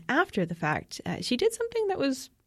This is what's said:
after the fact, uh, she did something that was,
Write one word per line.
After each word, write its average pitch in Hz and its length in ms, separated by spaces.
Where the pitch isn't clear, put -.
after 247 380
the 165 100
fact, - 500
uh, 175 140
she 247 160
did 415 180
something 466 340
that 381 100
was, 269 320